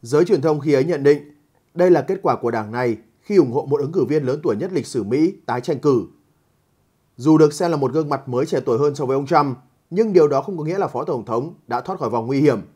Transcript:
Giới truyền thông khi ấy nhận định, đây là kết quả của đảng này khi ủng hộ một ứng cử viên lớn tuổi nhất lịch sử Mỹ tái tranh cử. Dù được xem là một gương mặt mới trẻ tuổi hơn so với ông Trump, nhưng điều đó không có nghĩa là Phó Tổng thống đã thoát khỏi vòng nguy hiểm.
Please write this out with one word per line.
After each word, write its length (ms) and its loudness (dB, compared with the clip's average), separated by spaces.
Giới 220 2
truyền 180 0
thông 180 0
khi 120 0
ấy 120 4
nhận 180 -4
định, 320 2
đây 160 4
là 120 4
kết 200 -4
quả 140 0
của 140 -4
đảng 220 -6
này 240 -2
khi 160 -2
ủng 160 4
hộ 140 -2
một 140 -2
ứng 120 -4
cử 120 0
viên 200 0
lớn 180 -2
tuổi 140 -2
nhất 160 -6
lịch 140 -4
sử 180 -6
Mỹ 300 0
tái 140 -4
tranh 180 -4
cử. 240 2
Dù 220 4
được 140 6
xem 180 -2
là 60 0
một 160 -2
gương 160 -2
mặt 200 -6
mới 180 -2
trẻ 140 -2
tuổi 180 -2
hơn 160 0
so 120 -6
với 80 0
ông 120 -2
Trump, 320 2
nhưng 220 0
điều 160 6
đó 140 0
không 160 -10
có 60 -8
nghĩa 140 -4
là 80 -2
Phó 180 -6
Tổng 200 -6
thống 300 -4
đã 140 -4
thoát 180 -8
khỏi 120 -4
vòng 160 -2
nguy 140 0
hiểm. 200 2